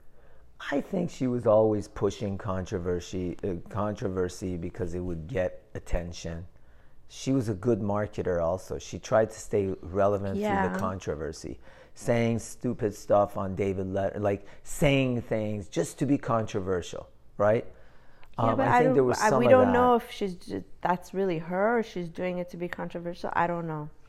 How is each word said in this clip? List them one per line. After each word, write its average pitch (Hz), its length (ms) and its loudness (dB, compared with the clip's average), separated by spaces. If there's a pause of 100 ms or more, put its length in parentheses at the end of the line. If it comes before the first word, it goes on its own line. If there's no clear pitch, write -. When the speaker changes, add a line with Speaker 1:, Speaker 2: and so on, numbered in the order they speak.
(720)
Speaker 1:
I 285 100 0
think 180 300 -2
she - 160 -2
was 120 200 0
always 107 420 6
pushing 98 500 -2
controversy, 90 1040 -4
uh, 95 120 -2 (160)
controversy 95 880 -2
because 87 380 -4
it 90 60 -4
would 85 260 -4
get - 360 -4 (120)
attention. 87 720 -4 (640)
She - 240 -2
was 127 160 2
a 110 60 2
good 101 260 2
marketer 101 640 -2
also. 82 360 -2
She - 200 -10
tried 110 320 4
to - 100 -14
stay 98 420 0
relevant 98 540 2
through 202 60 -2
Speaker 2:
Yeah. 98 300 2
Speaker 1:
the - 60 -4
controversy, 92 800 -6 (360)
saying 117 460 2
stupid 113 540 -4
stuff 101 420 2
on 95 200 -4
David 98 360 0
Le-, 98 260 0
like, 101 280 0 (160)
saying 135 600 2
things 107 460 -4
just - 300 -4
to 147 80 0
be 135 120 4
controversial, 95 880 -2 (300)
right? 107 260 4 (720)
Speaker 2:
Yeah, - 140 4
Speaker 1:
Um, - 60 0
Speaker 2:
but 269 100 2
Speaker 1:
I - 80 6
Speaker 2:
I - 60 6
Speaker 1:
think - 20 6 (100)
there - 20 -
Speaker 2:
don't, 135 100 6
Speaker 1:
was - 140 2
Speaker 2:
I, 214 100 4
Speaker 1:
some - 100 6
Speaker 2:
we 247 60 4
Speaker 1:
of - 40 8
Speaker 2:
don't 254 180 10
Speaker 1:
that. 247 40 4
Speaker 2:
know 247 240 6
if 226 140 -2
she's 196 240 -4
ju-, 190 300 -8 (180)
that's 180 320 -2
really 185 240 0
her 185 400 0
or 226 40 2
she's 175 260 -8
doing 180 300 -4
it 180 120 -6
to 185 80 -12
be 175 100 -4
controversial. 175 640 -8
I 170 140 4
don't 170 200 -2
know. 151 220 -6 (200)